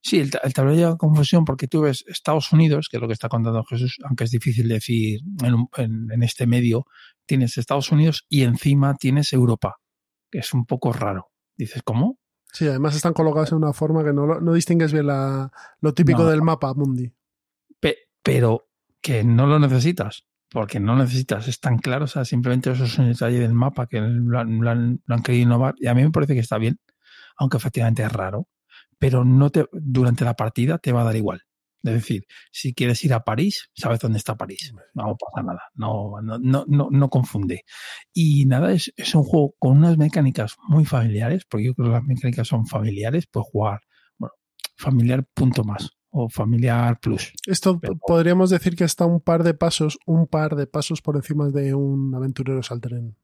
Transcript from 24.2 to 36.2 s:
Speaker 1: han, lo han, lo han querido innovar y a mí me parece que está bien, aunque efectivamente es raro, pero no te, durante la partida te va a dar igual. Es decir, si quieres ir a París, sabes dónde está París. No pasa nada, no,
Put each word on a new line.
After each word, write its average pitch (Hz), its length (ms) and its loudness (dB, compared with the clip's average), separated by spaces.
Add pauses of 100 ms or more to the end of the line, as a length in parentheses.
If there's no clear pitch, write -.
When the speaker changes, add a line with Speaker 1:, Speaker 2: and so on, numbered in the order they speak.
Speaker 1:
han, 113 220 -2
lo 117 100 0
han, 120 360 0
lo 117 80 -2
han 110 80 0
querido 123 220 2
innovar 120 340 2
y 127 80 -6
a 120 80 2
mí 127 80 4
me 156 80 4
parece 147 240 0
que 123 60 0
está 110 180 -2
bien, 117 200 -2 (580)
aunque 135 200 -2
efectivamente 117 460 -2
es 110 100 -4
raro, 101 360 -6 (500)
pero 127 260 2
no 131 260 6
te, 147 220 0
durante 127 520 0
la 117 100 0
partida 123 440 -2
te 127 140 -2
va 120 80 2
a 117 40 0
dar 113 120 0
igual. 95 260 -4 (400)
Es 113 120 -2
decir, 110 320 -4 (260)
si 127 220 -8
quieres 120 300 0
ir 135 80 2
a 113 120 0
París, 151 500 -2
sabes 117 240 -2
dónde 110 200 -2
está 110 180 -6
París. 98 360 -12 (220)
No - 220 -6
pasa - 280 -10
nada, - 180 -8 (120)
no, 107 380 -6 (100)